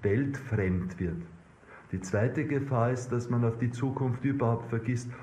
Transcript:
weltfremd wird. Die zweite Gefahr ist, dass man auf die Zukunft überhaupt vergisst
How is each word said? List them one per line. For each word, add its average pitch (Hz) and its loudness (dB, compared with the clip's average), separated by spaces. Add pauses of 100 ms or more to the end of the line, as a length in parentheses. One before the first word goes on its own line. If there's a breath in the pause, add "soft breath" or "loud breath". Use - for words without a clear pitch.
weltfremd 101 0
wird. 85 -2 (760 loud breath)
Die 92 -2
zweite 123 0
Gefahr 135 2
ist, 127 -4
dass 120 0
man 120 4
auf 113 2
die 120 0
Zukunft 131 -2
überhaupt 135 2
vergisst 117 -2 (120)